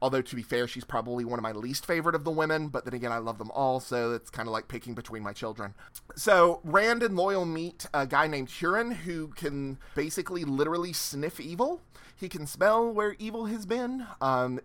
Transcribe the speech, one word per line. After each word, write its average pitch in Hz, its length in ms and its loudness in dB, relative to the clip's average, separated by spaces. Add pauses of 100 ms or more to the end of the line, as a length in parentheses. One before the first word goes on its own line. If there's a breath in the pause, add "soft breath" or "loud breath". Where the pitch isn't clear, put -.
although 131 220 4
to 127 120 -10
be 120 60 -4
fair, 123 260 2
she's 120 160 -8
probably 120 400 -2
one 120 140 -2
of 113 60 -4
my 110 80 -2
least 120 340 -6
favorite 165 300 2
of 151 80 -2
the 160 80 -2
women, 156 380 0
but 135 140 -4
then 123 120 -6
again, 120 160 -4
I 117 80 0
love 113 180 -4
them 107 140 -8
all, 131 280 2
so 120 340 0
it's - 180 -6
kinda 113 180 -6
like 110 180 -4
picking 120 280 -8
between 113 260 -10
my 101 100 -6
children. 104 440 -8 (400 loud breath)
So 175 480 6
Rand 220 400 6
and 208 120 2
Loial 185 320 4
meet 165 460 -6
a 139 140 2
guy 139 180 6
named 139 240 -2
Hurin 220 440 0
who 165 340 -6
can 139 500 -4 (160 loud breath)
basically 165 500 -2
literally 156 480 2
sniff 151 480 -4
evil. 226 400 -2 (380 loud breath)
He 185 100 -8
can 151 200 -8
smell 226 440 4
where 208 280 0
evil 220 260 -6
has 214 220 -4
been. 247 400 -2 (140)
Um, 127 440 2